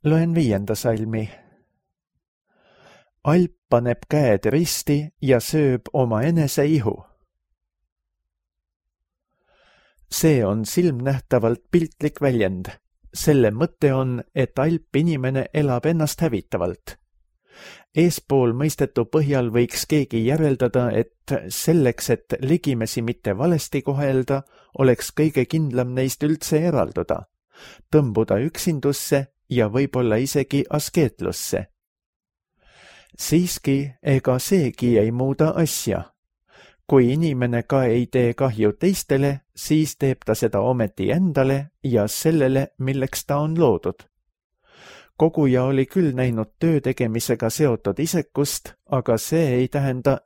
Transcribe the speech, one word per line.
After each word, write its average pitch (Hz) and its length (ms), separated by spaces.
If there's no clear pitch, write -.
Loen 165 320
viienda 107 400
salmi. 110 540
„Alp 175 300
paneb 120 400
käed 123 440
risti 151 560
ja 131 180
sööb 135 540
omaenese 139 720
ihu.“ 143 280
See 139 340
on 104 200
silmnähtavalt 127 1040
piltlik 156 500
väljend. 98 440
Selle 135 380
mõte 139 420
on, 127 300
et 131 240
alp 165 360
inimene 135 580
elab 139 320
ennast 160 360
hävitavalt. 98 760
Eespool 139 580
mõistetu 131 560
põhjal 143 400
võiks 120 400
keegi 123 360
järeldada, 127 680
et - 420
selleks, 151 600
et - 320
ligimesi 131 600
mitte 113 360
valesti 156 440
kohelda, 139 640
oleks 127 340
kõige 147 340
kindlam 127 500
neist 131 280
üldse 151 380
eralduda, 104 640
tõmbuda 110 540
üksindusse 143 840
ja 120 180
võib-olla 123 480
isegi 139 540
askeetlusse. 92 960
Siiski, 143 760
ega 131 360
seegi 127 600
ei 110 120
muuda 135 440
asja. 110 460
Kui 127 260
inimene 127 500
ka 135 200
ei 120 240
tee 120 260
kahju 120 400
teistele, 139 680
siis 156 420
teeb 135 280
ta 110 100
seda 104 240
ometi 107 520
endale 139 600
ja 113 240
sellele, 139 600
milleks 131 480
ta 143 120
on 156 220
loodud. 98 440
Koguja 143 460
oli 135 220
küll 165 260
näinud 123 480
töö 160 220
tegemisega 117 680
seotud 117 500
isekust, - 720
aga 123 260
see 160 300
ei 127 60
tähenda, 135 580